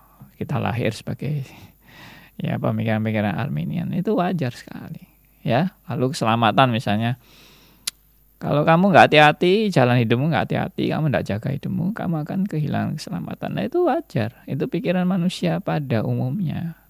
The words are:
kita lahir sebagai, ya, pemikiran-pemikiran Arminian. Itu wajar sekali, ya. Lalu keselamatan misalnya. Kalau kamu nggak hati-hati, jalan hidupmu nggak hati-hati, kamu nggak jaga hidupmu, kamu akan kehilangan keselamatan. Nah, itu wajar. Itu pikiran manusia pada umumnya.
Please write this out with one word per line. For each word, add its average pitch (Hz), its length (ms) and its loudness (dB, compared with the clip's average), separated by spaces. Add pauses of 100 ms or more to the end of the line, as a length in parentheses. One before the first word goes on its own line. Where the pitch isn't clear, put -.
(380)
kita 117 240 -4
lahir 107 320 -2
sebagai, 135 500 -6 (920)
ya, - 240 -4
pemikiran-pemikiran 110 720 0
Arminian. - 560 -4
Itu 208 300 -2
wajar 170 320 -2
sekali, - 500 -16 (380)
ya. 147 320 0 (160)
Lalu 127 240 -2
keselamatan 117 560 2
misalnya. 113 480 0 (1200)
Kalau 151 240 0
kamu 165 320 4
nggak 123 160 10
hati-hati, 175 640 4
jalan 123 240 6
hidupmu 120 320 2
nggak 117 160 0
hati-hati, - 480 -2
kamu 151 160 0
nggak 98 160 0
jaga 107 320 -4
hidupmu, 185 400 -4
kamu 165 240 -4
akan 190 240 -6
kehilangan 139 480 -2
keselamatan. - 640 -10
Nah, 170 80 -4
itu 339 240 -2
wajar. 131 560 -4
Itu 147 240 -4
pikiran 180 400 -2
manusia 170 480 -2
pada 143 480 -2
umumnya. 143 720 -4 (120)